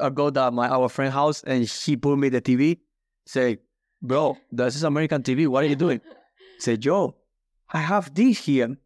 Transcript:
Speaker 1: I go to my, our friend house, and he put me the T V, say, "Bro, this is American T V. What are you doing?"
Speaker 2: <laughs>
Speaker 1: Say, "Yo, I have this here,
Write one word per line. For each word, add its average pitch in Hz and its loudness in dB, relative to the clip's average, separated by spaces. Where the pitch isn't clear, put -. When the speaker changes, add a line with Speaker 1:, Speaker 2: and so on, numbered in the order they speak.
Speaker 1:
I 139 0
go 143 0
to 135 0
my, 120 0
our 127 2
friend 135 -4
house, 147 0
and 127 0
he - -2
put 143 0
me 139 2
the 127 0
T 127 2
V, 156 2
say, 123 0
"Bro, 135 0
this 123 -2
is 151 -4
American 151 0
T 131 -2
V. 151 2
What 135 2
are 156 2
you 147 0
doing?" 175 0
Speaker 2:
<laughs> - -20
Speaker 1:
Say, 117 -2
"Yo, 156 0
I 156 -2
have 165 -2
this 175 2
here, 131 0